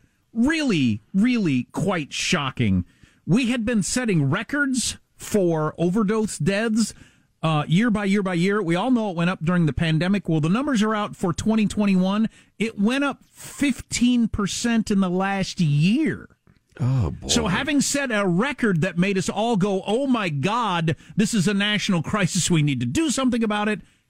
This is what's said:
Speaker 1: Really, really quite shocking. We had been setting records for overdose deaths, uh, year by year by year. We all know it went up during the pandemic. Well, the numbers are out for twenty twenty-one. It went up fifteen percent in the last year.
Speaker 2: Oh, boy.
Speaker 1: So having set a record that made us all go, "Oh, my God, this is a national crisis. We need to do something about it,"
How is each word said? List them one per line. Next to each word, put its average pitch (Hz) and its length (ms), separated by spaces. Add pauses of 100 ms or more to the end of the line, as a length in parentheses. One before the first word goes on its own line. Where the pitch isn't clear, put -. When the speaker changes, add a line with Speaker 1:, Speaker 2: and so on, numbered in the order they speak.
(320)
Speaker 1:
Really, 226 720 (120)
really 190 560
quite 170 420
shocking. 123 720 (400)
We 220 240
had 247 140
been 220 200
setting 180 460
records 262 640 (200)
for 165 600
overdose 214 600
deaths, 214 560 (480)
uh, 156 260
year 208 220
by 208 160
year 202 160
by 185 120
year. 196 260
We 165 140
all 208 160
know 220 200
it 165 60
went 170 140
up 185 140
during 175 220
the 143 60
pandemic. 170 560
Well, 160 120
the 156 80
numbers 247 340
are 220 120
out 208 200
for 175 180
twenty 214 340
twenty-one. 202 640 (280)
It 220 200
went 247 260
up 269 260
fifteen - 960
percent 226 640
in 196 100
the 185 100
last 190 500
year. 165 680 (540)
Speaker 2:
Oh, 120 280
boy. - 180
Speaker 1:
So 226 200
having 269 340
set 277 280
a 202 160
record 202 540
that 175 160
made 190 220
us - 100
all 220 280
go, 190 300
"Oh, 247 200
my 220 240
God, 175 640 (200)
this 220 180
is 185 120
a 208 60
national 202 500
crisis. 190 480
We 160 120
need 143 180
to 120 60
do 302 240
something 240 340
about 208 240
it," 214 140 (280)